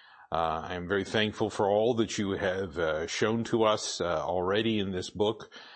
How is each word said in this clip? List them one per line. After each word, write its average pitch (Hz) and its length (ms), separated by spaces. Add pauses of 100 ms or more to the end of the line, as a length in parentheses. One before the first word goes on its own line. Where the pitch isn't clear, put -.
(320)
uh, 80 380
I 92 40
am 87 140
very 98 160
thankful 107 460
for 101 180
all 110 280
that 110 200
you 101 140
have, 92 480
uh, 80 280
shown 113 380
to 110 200
us, - 360
uh, 85 240
already 101 540
in 98 120
this 90 200
book. 104 420 (240)